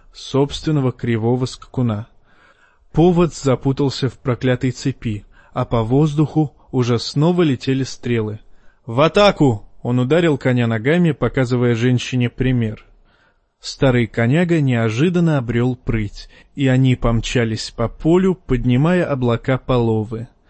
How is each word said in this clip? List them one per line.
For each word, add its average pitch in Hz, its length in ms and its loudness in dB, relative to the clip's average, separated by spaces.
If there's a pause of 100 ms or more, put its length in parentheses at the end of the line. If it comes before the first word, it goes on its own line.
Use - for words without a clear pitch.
(140)
собственного 139 760 -2
кривого 120 540 -2
скакуна. 113 600 -6 (840)
Повод 170 420 2
запутался 135 760 -2
в - 100 -10
проклятой 127 520 -2
цепи, 117 540 -6 (280)
а 123 120 -4
по 117 180 -2
воздуху 147 720 0 (180)
уже 123 260 0
снова 175 440 0
летели 135 400 0
стрелы. 110 560 -4 (460)
«В 117 160 -2
атаку!» — 160 680 2 (140)
он 123 160 0
ударил 151 380 2
коня 123 280 0
ногами, 143 460 0
показывая 123 640 0
женщине 123 540 0
пример. 120 560 -2 (760)
Старый 123 480 0
коняга 160 520 0
неожиданно 143 800 2
обрел 123 400 0
прыть, 110 500 -6 (280)
и 139 120 0
они 131 280 4
помчались 117 760 -2
по 117 160 -4
полю, 180 480 2
поднимая 131 720 0
облака 127 520 -2
половы. 113 680 -2 (220)